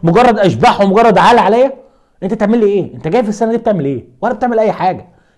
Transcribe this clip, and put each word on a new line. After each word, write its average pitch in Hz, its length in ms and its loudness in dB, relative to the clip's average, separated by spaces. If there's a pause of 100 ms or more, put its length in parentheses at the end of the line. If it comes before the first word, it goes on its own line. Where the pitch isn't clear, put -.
مجرد 220 360 2
اشباح 196 420 2
ومجرد 202 360 2
عال 233 220 4
عليا؟ 233 340 2 (500)
انت 190 100 -4
تعمل 214 260 0
لي 220 60 2
ايه؟ 196 300 -2
انت 120 120 -10
جاي 214 160 0
في 208 60 -6
السنه 220 220 -4
دي 233 60 -2
بتعمل 208 280 -2
ايه؟ 135 200 -6 (160)
ولا 233 120 -4
بتعمل 247 260 -4
اي 220 120 0
حاجه. 170 340 -6 (320)